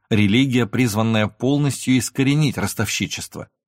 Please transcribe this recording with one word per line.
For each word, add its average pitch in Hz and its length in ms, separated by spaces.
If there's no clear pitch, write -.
религия, 117 560
призванная 110 640
полностью 131 680
искоренить 139 600
ростовщичество. 95 920